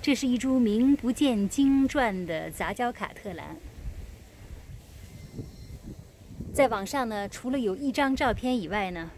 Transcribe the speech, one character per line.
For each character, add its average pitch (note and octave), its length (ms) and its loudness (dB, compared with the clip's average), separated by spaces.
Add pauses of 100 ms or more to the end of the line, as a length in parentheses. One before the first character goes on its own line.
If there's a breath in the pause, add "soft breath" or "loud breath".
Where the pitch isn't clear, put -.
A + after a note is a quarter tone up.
这 C#4+ 140 4
是 C4 120 0
一 B3 120 2
株 C4 200 2
名 A#3+ 380 6
不 B3 160 0
见 A#3+ 340 4
经 C4+ 400 6
传 A3 380 0
的 D#3+ 260 -4
杂 E3+ 220 -4
交 A#3+ 180 0
卡 A#3+ 220 -8
特 F#3+ 220 -10
兰。 D3+ 200 -10 (3000)
在 C4+ 140 4
网 G3 180 -2
上 C4 200 -2
呢， G3+ 220 -4
除 - 220 -8
了 C#4 80 0
有 G3+ 180 0
一 C#4 160 -4
张 C4+ 240 2
照 C4 160 4
片 B3+ 260 0
以 E3 100 -4
外 F#3+ 240 -2
呢 E3 260 -8